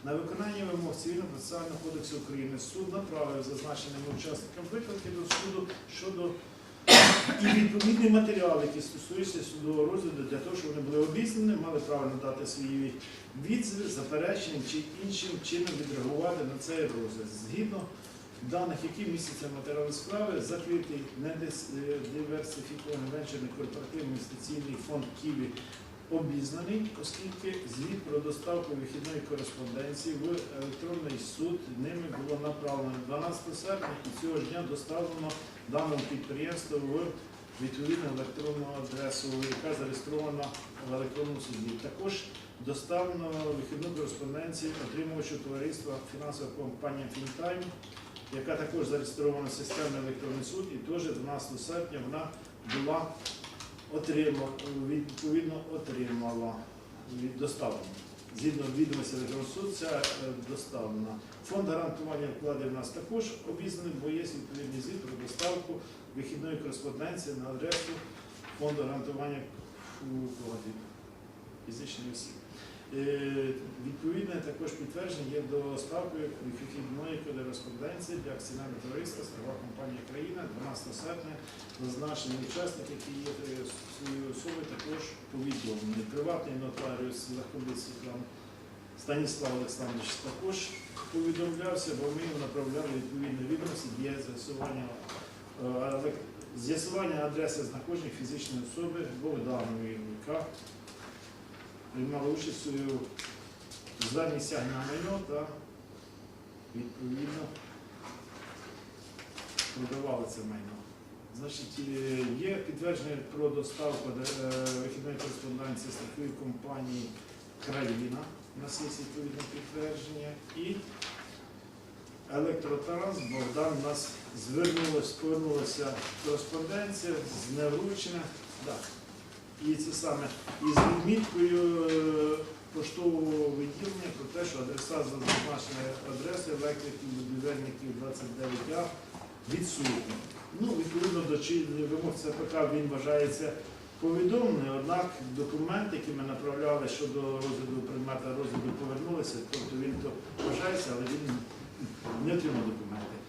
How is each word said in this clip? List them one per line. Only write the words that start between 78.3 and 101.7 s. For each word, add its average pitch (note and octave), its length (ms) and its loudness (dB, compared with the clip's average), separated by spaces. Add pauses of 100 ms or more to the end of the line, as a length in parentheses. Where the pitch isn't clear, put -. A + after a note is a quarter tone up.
акціонерного B2+ 480 -6
товариства B2+ 440 -4
"Страхова A#2+ 360 -6
компанія B2 460 -6
Країна" F3 300 -4 (120)
дванадцятого C3 520 -6
серпня. E3 300 -6 (500)
Зазначені C3 500 -2 (120)
учасники, E3+ 520 -2
які C#3+ 140 -8 (160)
є, - 20 -2
е, C3+ 360 -4 (300)
своєю C3+ 280 -2 (100)
особою, D#3+ 400 -4
також D#3 280 -4 (300)
повідомлені. A2 720 -2 (100)
Приватний D3 520 0
нотаріус B2 540 -4 (180)
Легкобит B2 480 -6
Світлан B2 360 -8 (840)
Станіслав C#3+ 580 2
Олександрович A#2+ 500 -2 (180)
також F#3+ 280 0 (560)
повідомлявся, E3 800 2 (100)
бо C#3+ 40 2 (100)
ми D#3+ 120 0
йому D3+ 200 -2
направляли C#3 520 0
відповідні C3 440 -2 (100)
відомості D#3+ 360 0 (100)
для C#3 140 0 (120)
з'ясування, C3+ 640 -4
е, - 800 -6 (200)
але C#3 200 2 (560)
з'ясування D#3+ 540 2 (100)
адреси D3+ 320 2 (100)
знаходження D#3 500 -2
фізичної B2+ 480 -2
особи E3 320 -2 (220)
Богданової, A#2 720 0 (240)
яка - 200 0 (1500)